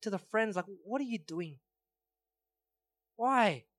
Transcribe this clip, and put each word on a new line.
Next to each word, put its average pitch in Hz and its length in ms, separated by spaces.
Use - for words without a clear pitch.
to 220 80
the 196 80
friends, 220 380
like, 175 100
"What 233 160
are 285 60
you 233 140
doing? 160 400
Why? 226 480